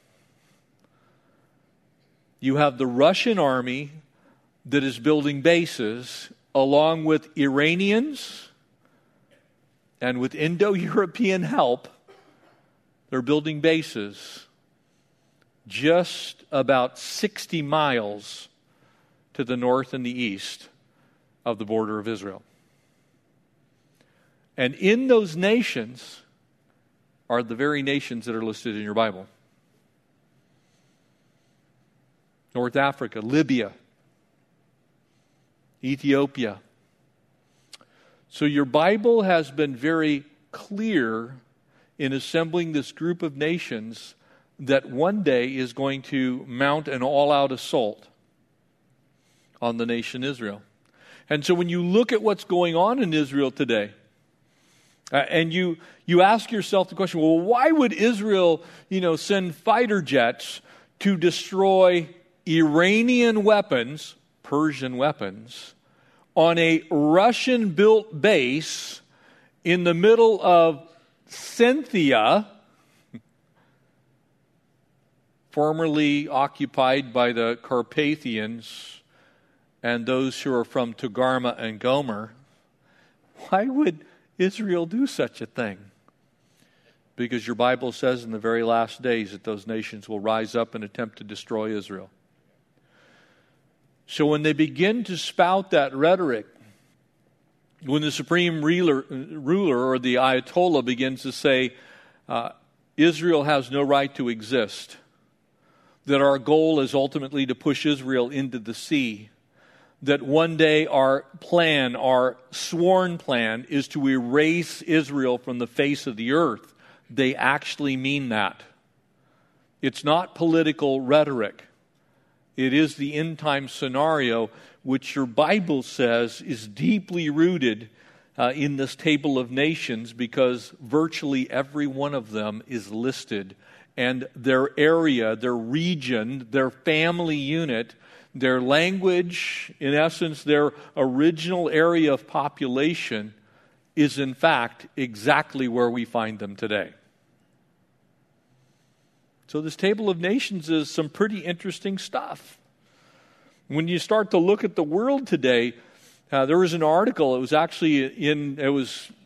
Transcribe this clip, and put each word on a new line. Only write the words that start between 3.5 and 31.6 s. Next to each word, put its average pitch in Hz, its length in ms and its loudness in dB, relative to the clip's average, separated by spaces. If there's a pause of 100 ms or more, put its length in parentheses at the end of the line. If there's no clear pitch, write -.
that 135 180 0
is 120 160 -4
building 143 420 0
bases, 131 880 -2 (240)
along 151 500 4
with 156 320 0
Iranians, 175 1120 0 (1500)
and 123 200 -4
with 127 160 -4
Indo-European 185 1080 0
help, 156 460 0 (1200)
they're 131 120 -2
building 147 380 -2
bases 147 840 -4 (1200)
just 151 840 -2
about 127 440 2
sixty - 640 -6
miles 127 880 -2 (840)
to 143 80 -4
the 123 140 -4
north 127 360 0
and 127 140 -8
the 123 100 -6
east 107 520 -8 (760)
of 113 140 -6
the 110 60 -10
border 107 340 -2
of 104 80 -10
Israel. 98 340 -8 (2250)
And - 180 -2
in 233 340 2
those 214 260 4
nations 175 880 -2 (1080)
are 120 140 0
the 113 140 -8
very 143 260 -2
nations 135 440 -6
that 117 100 -4
are 110 80 -4
listed 110 320 -6
in 107 60 -8
your 104 120 -8
Bible. 101 320 -2 (3250)